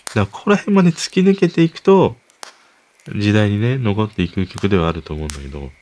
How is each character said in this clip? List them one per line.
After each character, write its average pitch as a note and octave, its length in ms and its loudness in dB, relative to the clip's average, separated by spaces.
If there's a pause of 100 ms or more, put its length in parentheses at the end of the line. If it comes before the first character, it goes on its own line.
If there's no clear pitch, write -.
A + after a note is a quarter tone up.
(140)
か A2+ 80 0
ら G2 40 2
こ - 180 -16
こ - 60 -4
ら G3+ 80 4
辺 G3+ 180 -2
ま F#3+ 80 6
で F3 80 4
突 - 200 -8
き F#3 100 0
抜 G3 160 4
け F3 120 2
て E3+ 140 0
い E3 60 2
く - 100 -14
と、 F3+ 360 4 (1000)
時 G#2 180 0
代 G#2 160 4
に G#2 100 -2
ね、 A#2+ 180 -2
残 A2 280 -2
っ G#2 60 -10
て F#2 120 -2
い F2 60 -2
く F#2+ 180 -4
曲 - 220 -4
で G2 80 2
は E2 100 2
あ E2+ 40 0
る E2 100 -6
と - 120 -10
思 D#2 100 -8
う - 20 -6
ん - 20 -8
だ D2 80 -10
け C#2 120 -12
ど C#2 240 -12 (100)